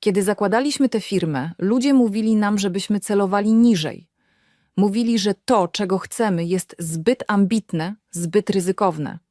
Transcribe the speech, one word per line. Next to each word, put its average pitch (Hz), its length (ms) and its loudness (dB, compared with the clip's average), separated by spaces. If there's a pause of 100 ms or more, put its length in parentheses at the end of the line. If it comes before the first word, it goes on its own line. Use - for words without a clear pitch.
Kiedy 202 220 0
zakładaliśmy 220 640 0
tę 220 120 -2
firmę, 165 580 -4
ludzie 247 360 0
mówili 220 420 2
nam, 208 220 2
żebyśmy 196 420 -2
celowali 202 520 0
niżej. 220 560 2 (680)
Mówili, 226 420 0
że 196 160 0
to, 202 340 0
czego 190 300 -2
chcemy, 180 460 -2
jest 180 340 -4
zbyt 165 500 -2
ambitne, 202 680 0 (160)
zbyt 170 400 -2
ryzykowne. 180 680 -2 (120)